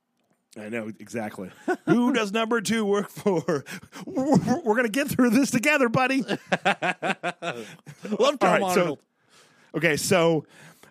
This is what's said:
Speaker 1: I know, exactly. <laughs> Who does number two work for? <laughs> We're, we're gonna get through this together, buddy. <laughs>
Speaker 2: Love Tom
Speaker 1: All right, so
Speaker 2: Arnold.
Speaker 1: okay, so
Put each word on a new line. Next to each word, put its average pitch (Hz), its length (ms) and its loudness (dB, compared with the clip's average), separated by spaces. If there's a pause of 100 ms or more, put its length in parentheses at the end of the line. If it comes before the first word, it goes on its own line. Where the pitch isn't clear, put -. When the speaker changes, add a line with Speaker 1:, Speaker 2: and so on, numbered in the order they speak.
(580)
Speaker 1:
I 107 120 -12
know, 110 280 -8
exactly. 107 520 -10 (180)
<laughs> - 160 -4
Who 247 300 2
does 214 180 -2
number 226 300 -2
two 214 240 -2
work 202 240 -2
for? 180 320 -2 (440)
<laughs> - 200 -16
We're, 311 560 2
we're 214 140 2
gonna 240 120 0
get 277 200 -2
through 247 220 2
this 262 200 2
together, 254 400 2
buddy. 262 320 0
<laughs> - 420 -6
Speaker 2:
Love 175 1700 -2
Tom - 20 -
Speaker 1:
All - 120 4
right, 160 80 4 (140)
so 190 60 2
Speaker 2:
Arnold. 165 180 -2 (760)
Speaker 1:
okay, 156 220 2
so 165 500 2 (440)